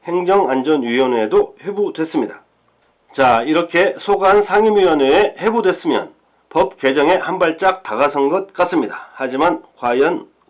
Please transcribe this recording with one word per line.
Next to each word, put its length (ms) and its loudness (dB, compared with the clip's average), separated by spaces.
행정안전위원회에도 1600 0
회부됐습니다. 800 -4
자, 300 2
이렇게 580 0
소관 420 2
상임위원회에 960 2
회부됐으면 760 -2
법 300 -2
개정에 380 2
한 240 -6
발짝 440 0
다가선 460 0
것 240 -4
같습니다. 600 -4
하지만 460 -2
과연 520 -2